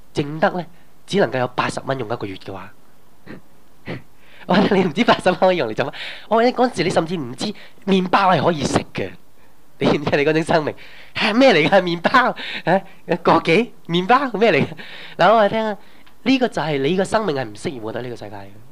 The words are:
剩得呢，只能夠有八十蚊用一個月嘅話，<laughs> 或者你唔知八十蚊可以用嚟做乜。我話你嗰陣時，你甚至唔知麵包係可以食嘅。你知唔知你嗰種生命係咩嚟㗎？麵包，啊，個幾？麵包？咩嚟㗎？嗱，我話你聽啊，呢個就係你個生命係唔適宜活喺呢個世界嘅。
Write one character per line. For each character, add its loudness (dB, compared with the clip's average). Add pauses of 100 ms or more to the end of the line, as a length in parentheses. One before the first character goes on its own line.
(140)
剩 -4
得 4
呢， -6 (400)
只 0
能 4
夠 -2
有 0
八 -2
十 -6
蚊 -2
用 -6
一 -4
個 -8
月 -8
嘅 -12
話， -14 (540)
<laughs> -14 (520)
或 2
者 4
你 4
唔 0
知 2
八 6
十 2
蚊 0
可 4
以 2
用 0
嚟 -4
做 0
乜。 -8 (340)
我 2
話 4
你 4
嗰 2
陣 -6
時， 0
你 0
甚 2
至 -4
唔 -6
知 -4 (340)
麵 4
包 4
係 4
可 4
以 -2
食 2 (140)
嘅。 -6 (680)
你 0
知 2
唔 -6
知 0
你 4
嗰 2
種 2
生 2
命 -4 (400)
係 0
咩 8
嚟 4
㗎？ 6
麵 -2
包， 4 (340)
啊， 4 (420)
個 6
幾？ 2 (120)
麵 0
包？ 4
咩 6
嚟 4
㗎？ -10 (500)
嗱， 6
我 8
話 6
你 4
聽 0
啊， -4 (440)
呢 2
個 2
就 -4
係 0
你 2
個 2
生 0
命 0
係 -2
唔 -14
適 -8
宜 -8
活 -8
喺 -6
呢 -8
個 -10
世 -12
界 -14
嘅。 -14 (240)